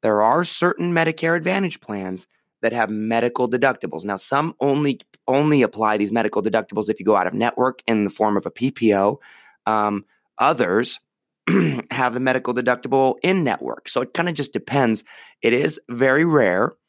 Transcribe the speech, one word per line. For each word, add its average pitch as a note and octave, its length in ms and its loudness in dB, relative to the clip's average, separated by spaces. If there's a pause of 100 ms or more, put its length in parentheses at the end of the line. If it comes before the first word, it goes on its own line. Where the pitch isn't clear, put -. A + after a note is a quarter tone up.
There G#2+ 180 2
are B2 220 4
certain F3 500 -2
Medicare E3 440 0
Advantage F3+ 420 -4
plans F#2+ 480 -10 (340)
that A2+ 120 0
have A2+ 180 -2
medical A2+ 580 -2
deductibles. A2 560 -2
Now, G2+ 120 -4
some D3 420 -2
only, C#3+ 400 0 (300)
only C#3+ 340 4
apply G#2+ 340 0
these G2+ 140 0
medical G#2+ 320 0
deductibles G#2 480 -2
if G#2+ 80 -2
you F#2 80 -4
go G#2+ 80 6
out F2+ 140 2
of - 60 -6
network A#2+ 520 -2
in A2 160 2
the G2+ 80 0
form G#2+ 260 0
of F#2 80 -2
a E2+ 60 -6
P C3+ 220 -4
P A2 240 2
O. G2 240 2 (440)
Um, G#2 400 -2 (340)
others A#2 600 0 (480)
<clears throat> - 20 -4 (440)
have B2+ 220 0
the B2 40 -4
medical B2+ 340 -2
deductible B2+ 720 0
in F#3 220 0
network. B1 440 -4
So B2+ 120 -2
it B2+ 120 -6
kinda E3+ 200 -2
just C#3+ 200 -6
depends. B2 520 0 (360)
It A#2 120 2
is D3+ 360 0
very C3 360 2
rare. A#2 480 2 (160)